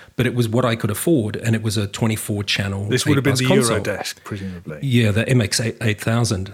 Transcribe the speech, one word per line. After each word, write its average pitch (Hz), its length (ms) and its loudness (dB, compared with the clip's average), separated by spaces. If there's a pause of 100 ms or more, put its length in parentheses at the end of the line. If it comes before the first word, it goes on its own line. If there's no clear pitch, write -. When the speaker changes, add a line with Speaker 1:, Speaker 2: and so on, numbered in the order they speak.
(160)
Speaker 1:
But 117 100 0
it - 80 -2
was 120 160 0
what 123 160 2
I 117 100 2
could 110 140 -2
afford, 107 460 0
and 113 200 0
it 107 60 -4
was 107 160 -2
a 101 80 0
twenty-four 107 580 -2
channel 98 460 -2
Speaker 2:
This 127 160 0
would 147 100 4
have 131 80 0
been 139 80 4
Speaker 1:
eight-bus 127 60 2
Speaker 2:
the 127 80 0
Speaker 1:
console. 113 340 4
Speaker 2:
Eurodesk, - 420 -6
presumably. 90 600 -10
Speaker 1:
Yeah, 120 300 4
the 110 140 2
M 127 140 4
X - 200 0
eight 110 380 -2
thousand. 113 560 0